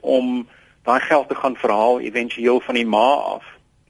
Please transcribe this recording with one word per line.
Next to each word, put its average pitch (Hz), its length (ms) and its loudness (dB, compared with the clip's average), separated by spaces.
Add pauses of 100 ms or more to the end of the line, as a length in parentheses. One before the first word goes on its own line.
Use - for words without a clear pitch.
om 127 480 -2 (340)
daai 123 180 2
geld 143 280 0
te 135 60 -4
gaan 127 220 -4
verhaal 117 440 2
éventueel 120 600 -2
van 123 140 -8
die 117 120 0
ma 113 280 4
af. 98 300 -6 (460)